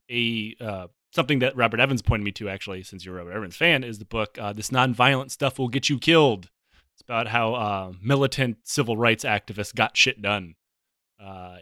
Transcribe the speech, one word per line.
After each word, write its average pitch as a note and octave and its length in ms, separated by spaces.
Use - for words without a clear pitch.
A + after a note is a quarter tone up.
a, A#2 500
uh, G2 260
something C#3+ 280
that B2+ 160
Robert A#2 240
Evans C3 220
pointed G#2+ 220
me G2+ 80
to, G#2 160
actually, F#2+ 340
since F#2 220
you're F#2 140
a F2 60
Robert F2 120
Evans G2+ 200
fan, D3+ 280
is A2+ 140
the G#2 60
book, A2 360
uh, G#2 120
This G#2+ 180
Nonviolent C3 600
Stuff - 280
Will B2+ 100
Get B2+ 200
You C#3+ 100
Killed. C#3 520
It's - 80
about A#2 240
how, A2+ 280
uh, G2+ 460
militant C3+ 640
civil A#2 320
rights A2+ 280
activists G#2 500
got A2 220
shit B2+ 260
done. G2 320
Uh, F#2 420